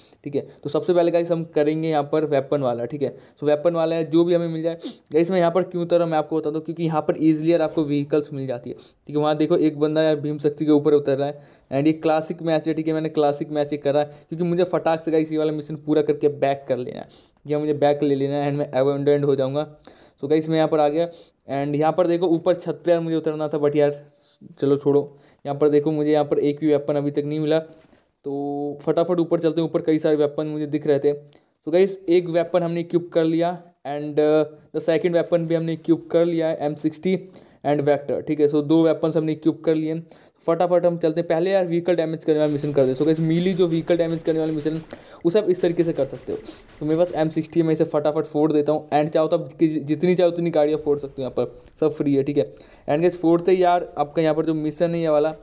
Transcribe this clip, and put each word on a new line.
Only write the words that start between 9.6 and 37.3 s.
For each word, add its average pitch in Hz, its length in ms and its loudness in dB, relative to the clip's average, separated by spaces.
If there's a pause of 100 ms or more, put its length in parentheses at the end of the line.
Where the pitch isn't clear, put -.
बंदा 156 240 2
यार 156 140 2
भीम 147 220 -6
शक्ति 151 260 -2
के 151 60 2
ऊपर 147 220 4
उतर 143 240 2
रहा 139 100 -4
है - 140 -10 (300)
and 143 160 0
ये 160 80 2
क्लासिक 160 460 -2
मैच 160 260 -2
है, 160 60 -2
ठीक 156 140 -4
है। 160 60 0
मैंने 156 160 -2
क्लासिक 147 420 0
मैच 147 200 -2
ही 151 60 -4
करा 143 220 0
है 147 300 -6
क्योंकि 165 160 -6
मुझे 175 200 0
फटाक 165 380 -2
से 160 80 -2
गाइस 156 200 2
ये 156 60 -2
वाला 156 140 0
मिशन 156 260 -8
पूरा 151 240 0
करके 147 280 0
बैक 139 380 -2
कर 127 100 -2
लेना - 220 -10
है, - 80 -16 (380)
या 147 140 -2
मुझे 151 160 -2
बैक 143 280 2
ले 139 120 2
लेना 139 200 -2
है 143 140 -2
and 143 100 -2
मैं 143 120 -4
अबैंडन्ड 143 540 2
हो 139 100 2
जाऊँगा। 135 320 -2 (560)
So 139 60 -8
गाइस, 156 200 2
मैं 160 80 0
यहाँ 156 100 2
पर 151 120 0
आ 147 100 4
गया 165 180 -2
and 143 680 -8
यहाँ 156 180 0
पर 175 140 2
देखो, 170 200 0
ऊपर 165 280 0
छत 175 300 -8
पे 175 60 2
यार 170 80 4
मुझे 165 180 -4
उतरना 156 300 -4
था, 151 120 -4
but 147 160 4
यार 147 280 2 (580)
चलो 139 160 4
छोड़ो। 143 400 0 (280)
यहाँ 143 120 -4
पर 147 120 4
देखो, 147 220 2
मुझे 151 200 0
यहाँ 147 140 4
पर 147 140 0
एक 143 200 0
भी 156 80 0
वेपन 147 280 2
अभी 143 160 0
तक 147 140 -2
नहीं 151 140 -4
मिला, 156 200 2
तो 143 1200 -10
फटाफट 170 380 0
ऊपर 165 200 0
चलते 160 220 0
हैं। 160 60 0
ऊपर 160 140 0
कई 156 180 2
सारे 156 160 2
वेपन 147 320 0
मुझे 151 200 -6
दिख 147 200 -4
रहे 143 120 4
थे। 147 140 0
So - 600 -10
गाइस, 190 240 4 (120)
एक 170 200 2
वेपन 170 340 0
हमने 170 180 -2
इक्विप 170 320 -2
कर 165 100 2
लिया 170 340 0 (300)
and, 147 320 -4
uh, 151 260 4 (300)
the 156 100 -4
second 170 300 2
weapon 170 320 0
भी 165 80 0
हमने 165 180 -2
इक्विप 165 380 0
कर 170 140 4
लिया 165 220 0
है, 160 140 -2
एम 147 140 -2
सिक्सटी 165 420 -2 (480)